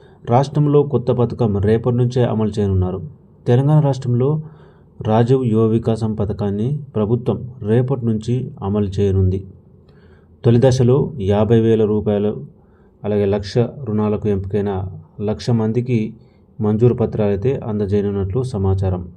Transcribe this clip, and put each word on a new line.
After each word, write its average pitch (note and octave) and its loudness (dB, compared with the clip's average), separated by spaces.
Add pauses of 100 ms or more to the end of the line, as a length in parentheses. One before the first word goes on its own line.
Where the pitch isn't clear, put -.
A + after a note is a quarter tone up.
(300)
రాష్ట్రంలో D3 2
కొత్త C3 -2
పథకం A#2 0
రేపటి A2+ 2
నుంచే B2 0
అమలు A2 0
చేయనున్నారు. F#2+ -2 (240)
తెలంగాణ C#3 4
రాష్ట్రంలో C3+ 0 (640)
రాజీవ్ A#2+ 4
యువ A2 2
వికాసం A2 0
పథకాన్ని G#2 -2 (160)
ప్రభుత్వం A2 -2 (140)
రేపటి A#2+ 0
నుంచి A#2 -4 (120)
అమలు G2+ -2 (100)
చేయనుంది. F#2+ 2 (960)
తొలి A#2+ 6
దశలో B2+ 4
యాభై G#2 2
వేల A2 4
రూపాయలు, G#2 -2 (580)
అలాగే G#2 0
లక్ష G2+ -2
రుణాలకు G#2+ -2
ఎంపికైన G2 -2 (360)
లక్ష G#2+ -4
మందికి A2+ 0 (460)
మంజూరు A2 4
పత్రాలు A2 0
అయితే G#2 -2
అందజేయనున్నట్లు G2+ -2
సమాచారం. F#2+ -2